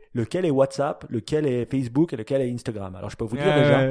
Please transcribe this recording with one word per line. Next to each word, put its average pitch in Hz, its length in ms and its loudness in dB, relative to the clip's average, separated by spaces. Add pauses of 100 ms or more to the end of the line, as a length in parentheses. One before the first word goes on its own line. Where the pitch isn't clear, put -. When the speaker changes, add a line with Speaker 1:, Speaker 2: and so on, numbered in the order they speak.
(140)
Speaker 1:
lequel 160 320 -2
est 156 40 2
WhatsApp, 135 600 0
lequel 151 360 -2
est 123 240 -2
Facebook 135 440 0
et - 20 -4
lequel 135 240 -2
est 127 100 0
Instagram. 104 460 -6
Alors, 104 140 -10
je - 60 -14
peux 113 100 -4
vous 117 100 -6
dire 143 100 0
Speaker 2:
Euh, 151 120 4 (320)